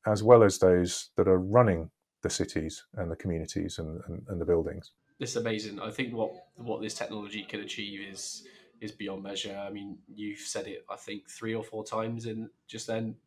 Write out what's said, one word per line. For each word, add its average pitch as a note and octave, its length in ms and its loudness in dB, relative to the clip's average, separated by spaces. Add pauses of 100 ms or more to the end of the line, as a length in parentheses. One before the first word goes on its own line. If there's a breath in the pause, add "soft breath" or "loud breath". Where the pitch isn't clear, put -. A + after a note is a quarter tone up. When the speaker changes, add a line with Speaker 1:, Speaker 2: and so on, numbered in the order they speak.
Speaker 1:
as G#2+ 160 2
well A2+ 200 12
as G2+ 160 8
those F2+ 580 4
that F#2 100 4
are F#2 120 6
running F#2+ 520 4 (320)
the - 60 -2
cities - 560 -4 (100)
and F2 160 -6
the D#2+ 60 -4
communities D#2+ 640 -4
and, D#2+ 280 -10
and, E2+ 220 -10
and F#2 100 -6
the E2 60 -4
buildings. E2+ 480 0 (260)
Speaker 2:
It's A#2+ 180 -6
amazing. G#2+ 440 -4
I G#2+ 100 -8
think A#2+ 220 -6
what, A2+ 200 -2 (240)
what A2+ 260 -8
this G#2+ 100 -6
technology G#2 520 -8
can G#2 160 -8
achieve G2+ 520 -10
is, - 340 -12 (360 soft breath)
is G#2+ 100 -10
beyond G2 300 -10
measure. G2 340 -8
I G2+ 140 -8
mean, G2+ 260 -12 (100)
you've G#2 340 -12
said - 260 -8
it, G2 240 -14
I G2 60 -8
think, - 340 -14
three A2+ 240 -6
or A2 100 -4
four A2 180 -8
times A2+ 440 -6
in A2 240 -8 (160)
just A2+ 200 -12
then A2+ 280 -4 (120)